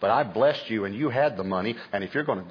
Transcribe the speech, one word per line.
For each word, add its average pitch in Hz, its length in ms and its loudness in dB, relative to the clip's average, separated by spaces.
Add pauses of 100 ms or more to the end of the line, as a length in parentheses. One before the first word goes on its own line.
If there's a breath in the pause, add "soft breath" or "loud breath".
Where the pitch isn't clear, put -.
But 98 100 2
I 135 140 4
blessed 120 460 2
you 104 160 0
and 98 100 -4
you 143 120 0
had 131 280 2
the 95 80 -4
money. 95 320 -2 (160)
And 101 100 -2
if 92 120 -6
you're 147 100 0
gonna 113 260 0